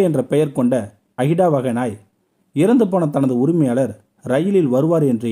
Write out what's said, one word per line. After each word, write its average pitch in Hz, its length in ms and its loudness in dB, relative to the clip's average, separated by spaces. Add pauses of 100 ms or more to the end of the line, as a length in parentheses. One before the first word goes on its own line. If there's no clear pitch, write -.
என்ற 147 140 0 (120)
பெயர் 147 260 0
கொண்ட 123 160 2 (480)
அகிடா 170 320 2
வகை 127 240 -2
நாய் 120 180 -6 (680)
இறந்து 233 280 4
போன 175 240 0
தனது 135 280 0
உரிமையாளர் 135 500 0 (400)
ரயிலில் 165 420 0
வருவார் 160 380 2
என்று 117 200 -2